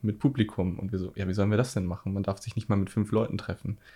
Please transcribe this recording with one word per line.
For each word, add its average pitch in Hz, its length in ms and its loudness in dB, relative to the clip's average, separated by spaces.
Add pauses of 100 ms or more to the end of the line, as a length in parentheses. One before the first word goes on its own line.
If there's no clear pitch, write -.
mit 104 160 0
Publikum. 107 600 2
Und 95 140 -4
wir 95 60 0
so, 90 180 -4
ja, 98 120 -4
wie 92 60 0
sollen 101 160 4
wir 107 60 4
das 127 180 2
denn 92 120 0
machen? 90 260 -4
Man 98 100 0
darf 95 180 -2
sich - 160 -8
nicht 107 120 -2
mal 101 80 4
mit 98 140 2
fünf 104 220 0
Leuten 110 260 2
treffen. - 400 -6 (180)